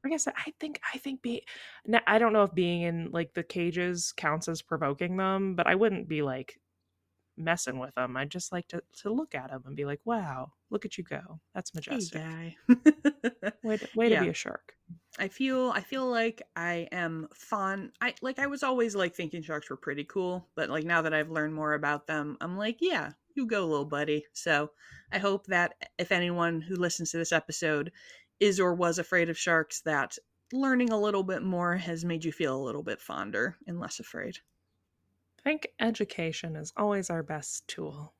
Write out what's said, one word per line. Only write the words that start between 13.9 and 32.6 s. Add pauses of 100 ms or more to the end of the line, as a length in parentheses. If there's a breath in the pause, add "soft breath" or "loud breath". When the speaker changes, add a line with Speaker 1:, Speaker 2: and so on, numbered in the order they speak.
Speaker 1:
way
to
Speaker 2:
Yeah.
Speaker 1:
be
a
shark. (420)
Speaker 2:
I
feel,
I
feel
like (140)
I
am
fond,
I,
like,
I
was
always,
like,
thinking
sharks
were
pretty
cool,
but,
like,
now
that
I've
learned
more
about
them,
I'm
like,
"Yeah, (200)
you
go,
little
buddy."
So (400 loud breath)
I
hope
that (240)
if
anyone
who
listens
to
this
episode (480 loud breath)
is
or
was
afraid
of
sharks,
that (340)
learning
a
little
bit
more
has
made
you
feel
a